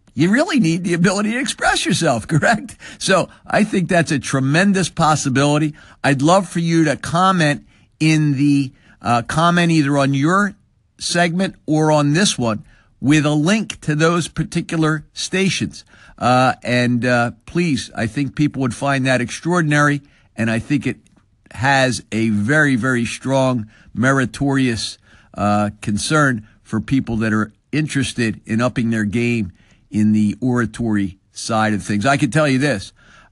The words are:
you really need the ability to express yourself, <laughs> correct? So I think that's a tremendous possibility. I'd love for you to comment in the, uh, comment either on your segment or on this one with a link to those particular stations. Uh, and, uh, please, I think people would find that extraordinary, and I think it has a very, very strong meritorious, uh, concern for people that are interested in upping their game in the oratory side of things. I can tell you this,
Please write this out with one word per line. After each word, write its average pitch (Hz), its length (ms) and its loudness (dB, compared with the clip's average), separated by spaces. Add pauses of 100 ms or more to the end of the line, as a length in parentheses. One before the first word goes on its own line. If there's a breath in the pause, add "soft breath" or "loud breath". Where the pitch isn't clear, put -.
(140)
you 160 160 2
really 294 300 2
need 170 240 0
the 175 100 -2
ability 196 380 0
to 240 80 -4
express - 460 -2
yourself, 156 420 0
<laughs> - 0 -
correct? 214 500 0 (220 loud breath)
So 185 300 0 (160 loud breath)
I - 180 0
think 190 260 -2
that's 170 220 2
a 147 80 0
tremendous 160 720 0
possibility. 147 840 0 (300 loud breath)
I'd 135 180 2
love 175 260 4
for - 120 -6
you 165 260 2
to 135 120 -2
comment 170 680 0 (340 soft breath)
in 156 340 2
the, 139 400 2 (280 soft breath)
uh, 117 220 0
comment 170 480 2
either 147 260 2
on 139 160 2
your 185 420 0 (440)
segment 175 560 -2 (100)
or 156 260 2
on 147 220 2
this 190 240 0
one 113 260 -2 (380 soft breath)
with 147 240 2
a 147 80 0
link 175 480 -2
to 151 140 -4
those 160 340 0
particular 156 840 -4
stations. - 680 -4 (340 loud breath)
Uh, 127 360 2 (100)
and, 123 420 0
uh, 120 260 2 (140)
please, 165 500 -2
I 113 120 -4
think 139 280 -6
people 147 260 -2
would 127 120 -2
find 139 320 -2
that 131 140 0
extraordinary, 147 840 0 (340 soft breath)
and 113 140 -2
I 113 100 -2
think 131 280 -4
it 110 100 -6 (540)
has 131 600 0
a 113 180 0
very, 135 460 2
very 120 300 0
strong 131 640 -2 (240 soft breath)
meritorious, 131 1040 0 (360 soft breath)
uh, 104 380 0 (100)
concern 123 640 -2 (140 soft breath)
for - 180 -6
people 123 380 -2
that 110 160 0
are 107 180 -2 (200)
interested 127 760 -4
in 110 160 -2
upping 120 280 -2
their 113 140 -2
game 117 480 -2 (400 soft breath)
in 107 220 2
the 107 260 2
oratory 110 800 -2 (120)
side 110 420 -2
of 98 100 -4
things. 104 220 -2
I 139 120 2
can 139 140 0
tell 156 160 2
you 131 100 2
this, 127 360 -4 (380 soft breath)